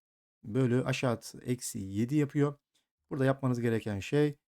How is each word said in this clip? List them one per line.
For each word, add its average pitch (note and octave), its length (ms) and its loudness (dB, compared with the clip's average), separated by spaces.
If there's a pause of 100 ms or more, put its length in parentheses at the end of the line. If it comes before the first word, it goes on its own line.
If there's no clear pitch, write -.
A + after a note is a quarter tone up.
(440)
bölü B2 400 2
aşağısı B2+ 560 -4
eksi B2 380 -6
yedi G#2 380 -2
yapıyor. C#3+ 420 0 (520)
Burada C3+ 140 0
yapmanız C3 360 2
gereken A2+ 400 0
şey D3 480 2